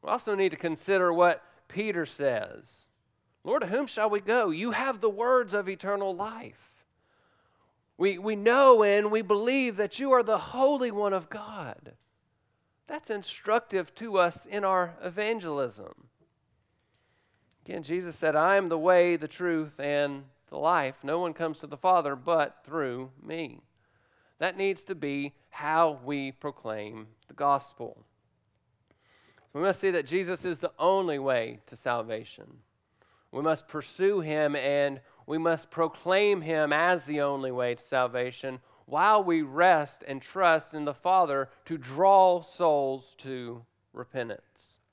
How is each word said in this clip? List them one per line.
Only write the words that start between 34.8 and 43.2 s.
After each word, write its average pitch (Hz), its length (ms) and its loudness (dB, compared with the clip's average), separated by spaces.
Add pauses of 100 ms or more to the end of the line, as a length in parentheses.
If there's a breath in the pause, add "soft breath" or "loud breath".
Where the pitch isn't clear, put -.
we 156 120 -4
must 165 320 0
proclaim 185 720 0
him 151 320 0
as 170 320 2
the 147 160 -4
only 139 300 -2
way 123 260 -2
to - 60 -20
salvation 127 760 -4 (280 soft breath)
while 196 380 4
we 165 180 2
rest 151 640 2
and 135 140 -8
trust 165 540 0
in 151 100 -6
the 143 80 -2
Father 151 560 2 (160 soft breath)
to 160 140 -8
draw 180 640 6
souls 143 760 -2
to 120 460 -12 (280)